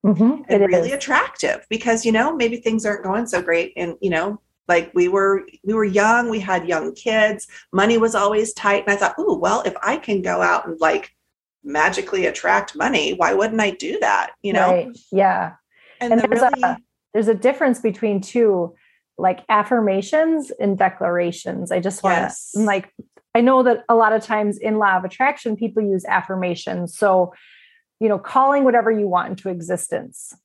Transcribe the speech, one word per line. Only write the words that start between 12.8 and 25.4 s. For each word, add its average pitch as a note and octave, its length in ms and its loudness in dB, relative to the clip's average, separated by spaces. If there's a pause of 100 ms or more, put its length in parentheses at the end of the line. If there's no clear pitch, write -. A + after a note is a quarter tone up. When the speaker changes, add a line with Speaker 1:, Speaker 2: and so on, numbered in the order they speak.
Speaker 2:
why F3 200 0
wouldn't A3 260 0
I G#3 100 0
do - 280 -8
that?" - 320 0 (120)
You G3+ 100 -4
know? F#3 180 2
Speaker 1:
Right. F#3 260 -2 (140)
Yeah. F#3 420 0 (480)
Speaker 2:
And A#3+ 120 0
Speaker 1:
And A#3 100 4
Speaker 2:
the G#3+ 60 0
Speaker 1:
there's A#3 120 0
Speaker 2:
really B3 220 2
Speaker 1:
a, E3 160 -2 (340)
there's G#3+ 160 0
a A3+ 60 2
difference C4 460 0
between G#3 400 -2
two, G3 540 0 (440)
like, F#3 300 0
affirmations A#3 1080 0
and G3+ 200 0
declarations. F3+ 920 -2
I F#3 100 0
just F#3+ 220 -6
wanna, F#3 200 2
Speaker 2:
Yes. - 320 -10
Speaker 1:
and, G#3+ 100 0
like, G3 280 -2 (420)
I A#3+ 80 4
know B3+ 220 4
that A#3 240 2
a A#3 60 4
lot A3 180 4
of A3 120 0
times G#3 340 -2
in G#3+ 200 -2
law G3 180 2
of F#3 80 -2
attraction, B3+ 520 -2